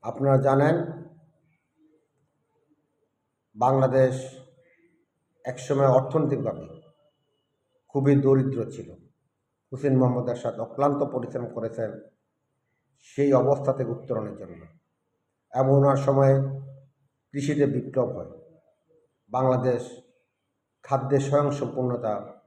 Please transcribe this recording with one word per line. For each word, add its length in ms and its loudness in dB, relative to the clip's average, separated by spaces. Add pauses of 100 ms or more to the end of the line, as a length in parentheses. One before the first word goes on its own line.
আপনারা 420 2
জানেন, 300 4 (2750)
বাংলাদেশ 580 2 (1300)
একসময় 540 0
অর্থনৈতিকভাবে 680 -2 (1300)
খুবই 240 2 (100)
দরিদ্র 340 2 (160)
ছিল। 140 -16 (840)
হুসেন 280 0
মোহাম্মদ 280 2
এরশাদ 320 -6
অক্লান্ত 400 -2 (120)
পরিশ্রম 340 -8 (100)
করেছেন 340 -6 (1200)
সেই 220 2
অবস্থা 400 2
থেকে 180 -4
উত্তরণের 500 -8
জন্য, 200 -18 (920)
এবং 260 4
ওনার 180 4
সময়ে 380 4 (1000)
কৃষিতে 320 0
বিপ্লব 500 -2
হয়, 160 -14 (1000)
বাংলাদেশ 520 0 (1040)
খাদ্যে 360 0
স্বয়ংসম্পূর্ণতা 1300 -4